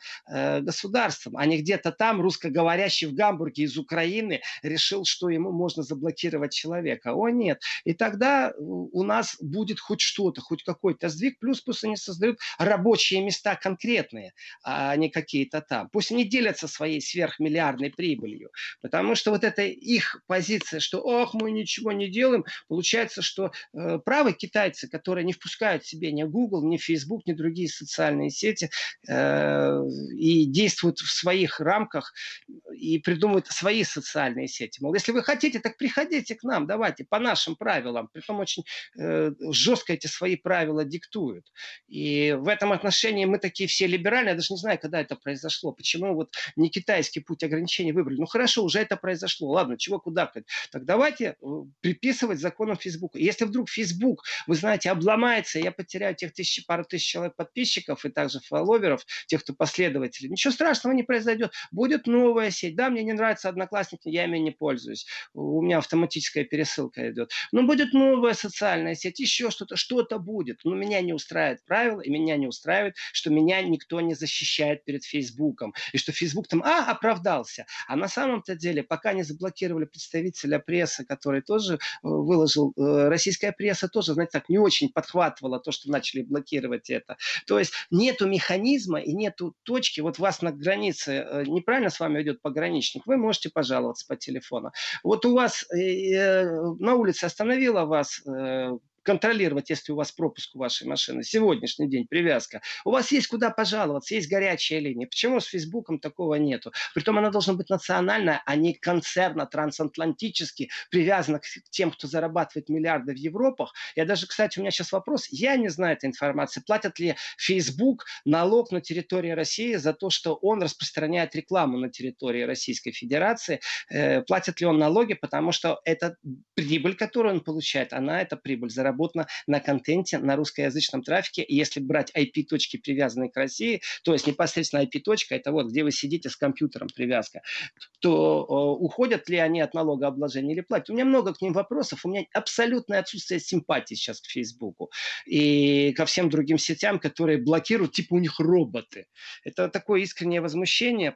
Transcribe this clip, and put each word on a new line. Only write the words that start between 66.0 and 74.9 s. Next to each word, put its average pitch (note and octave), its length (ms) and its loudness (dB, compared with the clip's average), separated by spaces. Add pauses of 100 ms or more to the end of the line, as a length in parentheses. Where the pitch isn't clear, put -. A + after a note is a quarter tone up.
пересылка C3 640 -4
идет. A#2 200 -6 (220)
Но A#3 100 4
будет C#4 300 4
новая C4 420 6
социальная E3+ 600 -2
сеть, F3+ 260 -8
еще A#3 300 0
что-то, - 260 -10
что-то A#3 420 0
будет. F3 460 -6
Но F3 100 0
меня G3+ 260 0
не F3 120 0
устраивает D#3 520 -2
правило, G#3+ 360 0
и C#3 100 -4
меня D3+ 260 2
не C#3 100 0
устраивает, F#3 480 -2 (180)
что - 180 -2
меня E3+ 320 4
никто E3+ 380 -2
не E3 140 0
защищает D3 720 -2
перед C#3+ 200 -6